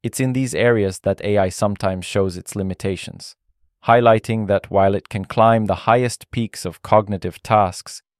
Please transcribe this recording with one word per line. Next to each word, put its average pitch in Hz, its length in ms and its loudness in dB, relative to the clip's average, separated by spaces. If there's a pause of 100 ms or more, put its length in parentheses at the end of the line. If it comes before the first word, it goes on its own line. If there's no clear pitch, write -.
It's 117 160 -6
in 131 140 0
these 127 200 -2
areas 101 460 2
that - 240 -2
A 104 140 0
I 95 100 2
sometimes 95 580 -4
shows 95 300 -2
its - 220 -12
limitations, - 800 -8 (480)
highlighting 113 640 4
that 98 220 -2
while 98 240 4
it - 140 -4
can 95 160 -8
climb 113 440 2
the 92 200 -4
highest 120 440 0
peaks - 340 -6
of 85 160 -12
cognitive 104 600 0
tasks, - 600 0 (180)